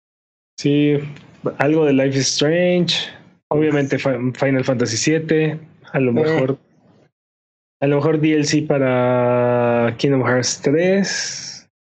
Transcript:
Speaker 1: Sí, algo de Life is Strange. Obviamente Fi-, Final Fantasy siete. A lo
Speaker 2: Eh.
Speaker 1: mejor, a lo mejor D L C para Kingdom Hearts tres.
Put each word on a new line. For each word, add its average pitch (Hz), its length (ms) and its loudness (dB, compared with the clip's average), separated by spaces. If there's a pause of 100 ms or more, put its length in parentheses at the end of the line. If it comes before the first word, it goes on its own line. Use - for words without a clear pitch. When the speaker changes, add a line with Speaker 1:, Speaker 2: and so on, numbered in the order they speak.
(580)
Speaker 1:
Sí, 147 360 2 (640)
algo 156 280 2
de 143 60 4
Life 135 260 2
is 131 160 0
Strange. 175 640 2 (520)
Obviamente 147 500 0
Fi-, 127 360 -2
Final 135 300 0
Fantasy 117 320 -2
siete. 156 640 0 (320)
A 151 80 -2
lo 127 100 0
Speaker 2:
Eh. 117 40 -2
Speaker 1:
mejor, 151 440 0 (1200)
a 139 60 0
lo 143 100 2
mejor 156 240 0
D 156 140 2
L 151 100 0
C 147 180 0
para 123 1400 0
Kingdom 139 260 0
Hearts 123 380 -2
tres. - 1040 -2 (180)